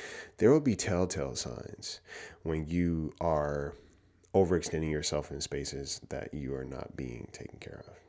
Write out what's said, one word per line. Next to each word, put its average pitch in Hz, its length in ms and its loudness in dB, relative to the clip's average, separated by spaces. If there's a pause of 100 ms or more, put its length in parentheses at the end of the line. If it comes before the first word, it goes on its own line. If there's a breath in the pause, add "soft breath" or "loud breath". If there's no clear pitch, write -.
(380 loud breath)
there 113 140 8
will 151 80 8
be 131 160 4
telltale 87 600 0
signs - 680 -8 (420 loud breath)
when 80 240 0
you 82 540 2
are 73 540 0 (580 loud breath)
overextending 82 580 4
yourself 73 400 0
in 71 80 -6
spaces 69 680 -6
that - 240 -8
you 67 220 -4
are 65 100 -6
not 65 320 -10
being 58 340 -8
taken - 280 -14
care - 280 -14
of. - 60 -18 (160 soft breath)